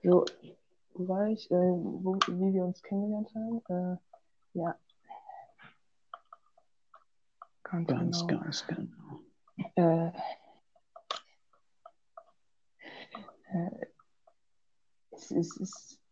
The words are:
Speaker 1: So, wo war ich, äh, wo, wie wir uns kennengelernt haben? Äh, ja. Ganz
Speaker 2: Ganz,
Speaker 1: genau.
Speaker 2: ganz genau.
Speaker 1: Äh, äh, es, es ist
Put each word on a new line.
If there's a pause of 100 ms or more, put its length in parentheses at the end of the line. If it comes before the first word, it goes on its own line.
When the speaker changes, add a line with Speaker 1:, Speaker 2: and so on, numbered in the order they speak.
Speaker 1:
So, (680)
wo
war
ich,
äh,
wo, (120)
wie
wir
uns
kennengelernt
haben?
Äh, (640)
ja. (3000)
Ganz
Speaker 2:
Ganz,
Speaker 1:
genau.
Speaker 2:
ganz
genau. (540)
Speaker 1:
Äh, (3500)
äh, (1200)
es,
es
ist (120)